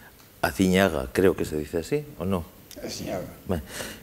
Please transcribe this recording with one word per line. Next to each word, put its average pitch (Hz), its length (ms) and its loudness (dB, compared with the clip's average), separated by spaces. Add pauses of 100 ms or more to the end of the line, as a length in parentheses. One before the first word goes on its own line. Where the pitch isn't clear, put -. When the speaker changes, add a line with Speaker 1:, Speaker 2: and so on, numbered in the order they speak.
(420)
Speaker 1:
Aciñaga, 92 680 4
creo 92 240 6
que - 80 -2
se 78 120 -4
dice 76 220 -4
así, 147 260 -2 (140)
¿o 85 60 -6
no? 92 200 0 (400)
Speaker 2:
Aciñaga. - 380 -6 (240)
Speaker 1:
Bueno, 85 160 -2 (400)